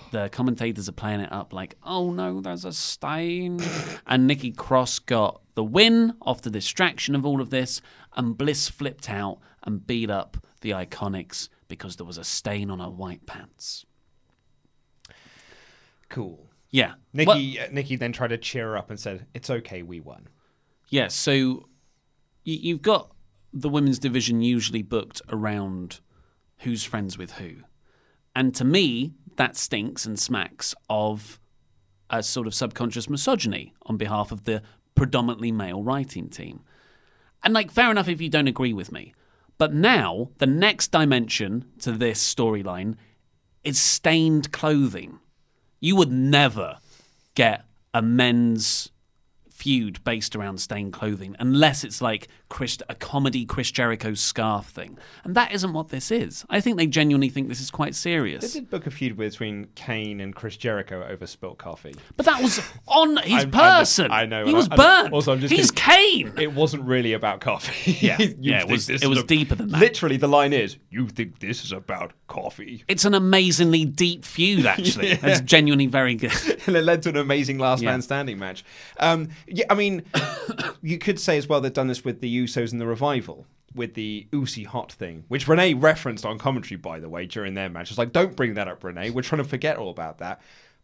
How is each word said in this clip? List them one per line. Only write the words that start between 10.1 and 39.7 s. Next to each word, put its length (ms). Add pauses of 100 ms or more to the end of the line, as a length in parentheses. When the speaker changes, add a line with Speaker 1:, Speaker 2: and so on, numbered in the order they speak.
Speaker 1:
the 80
Iconics 800 (180)
because 280
there 100
was 100
a 80
stain 460
on 100
her 80
white 380
pants. 580 (2250)
Speaker 2:
Cool. 400 (220)
Speaker 1:
Yeah. 240 (180)
Speaker 2:
Nikki, 140 (320)
Speaker 1:
Well 80
Speaker 2:
uh, 60
Nikki 240
then 160
tried 160
to 100
cheer 300
her 80
up 140
and 80
said, 360
"It's 160
okay, 320
we 180
won." 280 (600)
Speaker 1:
Yeah, 200
so 260
y-, 300 (800)
you've 380
got 280 (420)
the 160
women's 300
division 420
usually 420
booked 460
around 720 (580)
who's 260
friends 340
with 140
who. 240 (800)
And 200
to 100
me, 500 (220)
that 200
stinks 500
and 120
smacks 560 (140)
of 520 (720)
a 120
sort 240
of 80
subconscious 540
misogyny 680 (120)
on 100
behalf 340
of 140
the 180 (320)
predominantly 560
male 320
writing 460
team. 340 (800)
And, 120
like, 160
fair 200
enough 180
if 120
you 80
don't 200
agree 240
with 200
me. 220 (440)
But 160